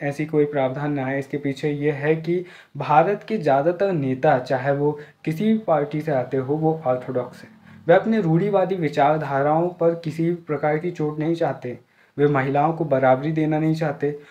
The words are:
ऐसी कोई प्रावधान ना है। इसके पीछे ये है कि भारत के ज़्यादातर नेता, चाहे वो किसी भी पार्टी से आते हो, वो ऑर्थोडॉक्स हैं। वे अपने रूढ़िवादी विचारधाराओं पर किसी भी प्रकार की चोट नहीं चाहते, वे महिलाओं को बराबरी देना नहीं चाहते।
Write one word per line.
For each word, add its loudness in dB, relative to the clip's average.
ऐसी -4
कोई 2
प्रावधान -2
ना -2
है। -2
इसके -6
पीछे -4
ये -2
है 0
कि -2
भारत 2
के -2
ज़्यादातर 2
नेता, 2
चाहे -2
वो 0
किसी -4
भी 4
पार्टी 0
से -4
आते -2
हो, -2
वो 0
ऑर्थोडॉक्स -4
हैं। -20
वे 8
अपने 2
रूढ़िवादी 2
विचारधाराओं 0
पर 0
किसी -4
भी 0
प्रकार -2
की -4
चोट -4
नहीं -2
चाहते, -6
वे 4
महिलाओं 2
को -2
बराबरी 2
देना 0
नहीं 2
चाहते। -4